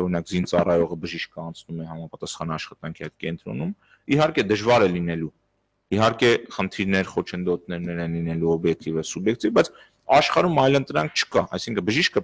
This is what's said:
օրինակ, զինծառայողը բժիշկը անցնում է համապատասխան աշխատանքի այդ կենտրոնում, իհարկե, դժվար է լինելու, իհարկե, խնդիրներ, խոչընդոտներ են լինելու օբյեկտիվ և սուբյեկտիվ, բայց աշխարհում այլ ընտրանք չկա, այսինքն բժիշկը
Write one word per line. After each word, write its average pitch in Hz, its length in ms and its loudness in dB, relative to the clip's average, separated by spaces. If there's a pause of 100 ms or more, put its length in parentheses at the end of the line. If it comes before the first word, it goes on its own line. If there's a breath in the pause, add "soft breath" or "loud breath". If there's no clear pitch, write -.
օրինակ, 87 280 -2
զինծառայողը 87 760 0
բժիշկը 82 400 -10
անցնում 82 340 -12
է 80 120 -12
համապատասխան 80 640 -10
աշխատանքի - 520 -12
այդ - 160 -18
կենտրոնում, 113 480 -6 (440 soft breath)
իհարկե, 156 360 2
դժվար 110 320 6
է 92 80 4
լինելու, 82 400 -2 (640)
իհարկե, 113 340 6 (260)
խնդիրներ, 95 600 -2
խոչընդոտներ 87 880 -4
են 82 160 -4
լինելու 82 320 0
օբյեկտիվ 82 480 -2
և 78 160 -10
սուբյեկտիվ, 110 400 -2
բայց - 160 2 (440 soft breath)
աշխարհում 165 440 4
այլ 139 220 4
ընտրանք 151 340 -4
չկա, - 260 0 (140)
այսինքն 101 300 -4
բժիշկը 117 380 2